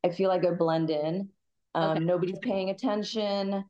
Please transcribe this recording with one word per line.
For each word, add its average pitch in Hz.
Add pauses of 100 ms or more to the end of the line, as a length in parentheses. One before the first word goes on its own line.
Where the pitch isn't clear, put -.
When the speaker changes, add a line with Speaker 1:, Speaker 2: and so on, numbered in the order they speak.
Speaker 1:
I 180
feel 190
like 180
I 175
blend 160
in. 160 (440)
Um, 160
Speaker 2:
Okay. 165
Speaker 1:
nobody's 180
paying 196
attention 202